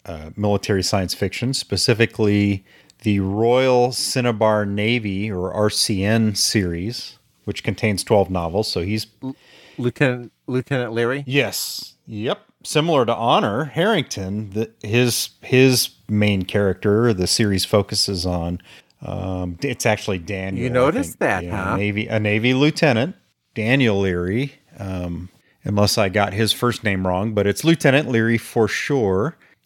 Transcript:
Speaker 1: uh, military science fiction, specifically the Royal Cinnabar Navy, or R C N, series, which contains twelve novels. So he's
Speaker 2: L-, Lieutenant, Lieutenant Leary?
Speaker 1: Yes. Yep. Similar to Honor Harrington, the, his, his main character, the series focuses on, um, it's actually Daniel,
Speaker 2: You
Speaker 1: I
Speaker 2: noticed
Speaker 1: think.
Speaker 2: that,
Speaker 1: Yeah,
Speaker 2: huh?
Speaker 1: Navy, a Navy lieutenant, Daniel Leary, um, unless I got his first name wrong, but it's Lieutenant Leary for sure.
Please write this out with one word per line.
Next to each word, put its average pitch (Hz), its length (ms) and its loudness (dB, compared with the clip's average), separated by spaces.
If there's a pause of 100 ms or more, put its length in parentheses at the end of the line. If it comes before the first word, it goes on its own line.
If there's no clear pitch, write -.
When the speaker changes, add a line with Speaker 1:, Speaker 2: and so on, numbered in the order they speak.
Speaker 1:
uh, 80 300 -12
military 101 480 0
science 95 300 -2
fiction, 120 400 -4
specifically 104 1120 0 (380)
the 101 160 2
Royal 123 720 2
Cinnabar 110 720 0
Navy, 104 680 -2
or 92 220 -4
R 104 160 2
C 98 340 -2
N, 107 320 2
series, 92 840 -2 (280)
which - 180 -8
contains 104 400 -2
twelve 98 260 4
novels. 90 400 -2
So 90 120 -4
he's 107 260 -4 (140)
Speaker 2:
L-, 131 140 -10 (420)
Lieutenant, 123 540 -2 (160)
Lieutenant 123 460 -4
Leary? 120 340 -2
Speaker 1:
Yes. - 680 -2 (120)
Yep. 113 340 -4 (240)
Similar 151 400 2
to 117 100 0
Honor 127 500 2
Harrington, 117 880 -2
the, 110 200 -4 (100)
his, 117 480 0 (120)
his 127 480 4 (200)
main 104 340 2
character, 104 720 2
the 92 140 0
series 101 380 0
focuses 98 600 0
on, 87 360 -4 (440)
um, 92 560 -6
it's 135 240 -4
actually 104 340 0
Daniel, 95 440 -6
Speaker 2:
You 123 60 -2
Speaker 1:
I 120 40 -4
Speaker 2:
noticed 156 380 2
Speaker 1:
think. - 80 -18
Speaker 2:
that, 104 240 0
Speaker 1:
Yeah, 95 280 -4
Speaker 2:
huh? - 60 0
Speaker 1:
Navy, 104 300 -2
a 110 140 0
Navy 107 320 2
lieutenant, 143 600 2 (380)
Daniel 113 460 2
Leary, 95 540 -2 (260)
um, 90 480 -6 (380)
unless 101 320 2
I 104 100 2
got 101 240 0
his 104 220 0
first 120 320 -2
name 95 200 0
wrong, 95 280 0
but 101 140 2
it's 101 180 -2
Lieutenant 151 440 4
Leary 117 280 2
for 113 320 0
sure. 120 640 0 (300)